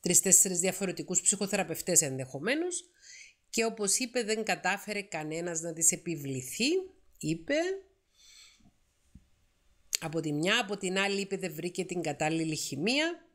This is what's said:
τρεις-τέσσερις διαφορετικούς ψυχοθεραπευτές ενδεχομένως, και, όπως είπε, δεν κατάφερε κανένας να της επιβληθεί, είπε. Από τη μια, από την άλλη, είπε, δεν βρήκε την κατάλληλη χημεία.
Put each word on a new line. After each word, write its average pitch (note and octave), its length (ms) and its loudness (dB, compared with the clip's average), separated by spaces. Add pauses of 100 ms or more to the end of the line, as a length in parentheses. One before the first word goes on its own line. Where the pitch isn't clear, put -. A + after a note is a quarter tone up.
τρεις-τέσσερις F3+ 580 6
διαφορετικούς F3+ 600 0
ψυχοθεραπευτές F#3+ 800 2
ενδεχομένως, D#3 840 -2 (640)
και, A3+ 140 2
όπως G#3+ 340 0
είπε, B3 240 -2
δεν A3 220 -2
κατάφερε G3+ 580 -2
κανένας E3 580 -4
να E3 120 -6
της D#3+ 200 4
επιβληθεί, D3+ 760 -2 (500)
είπε. E3 360 -2 (2500)
Από E3 200 -4
τη D#3 120 -2
μια, F3+ 280 2
από G#3 160 -4
την F#3+ 220 -2
άλλη, G3 220 0
είπε, G3 160 -4
δεν E3+ 180 -6
βρήκε F3 300 -4
την F3 180 -4
κατάλληλη D#3+ 540 0
χημεία. C4+ 800 -2